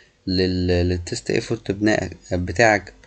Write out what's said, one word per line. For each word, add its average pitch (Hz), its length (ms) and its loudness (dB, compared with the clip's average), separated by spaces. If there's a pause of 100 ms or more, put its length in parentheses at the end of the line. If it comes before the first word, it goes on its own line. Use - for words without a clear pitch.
(280)
لل-، 92 400 0
للتست 90 640 0
ايفورت 110 400 -4
بناء، 104 380 0 (220)
بتاعك 92 600 2 (140)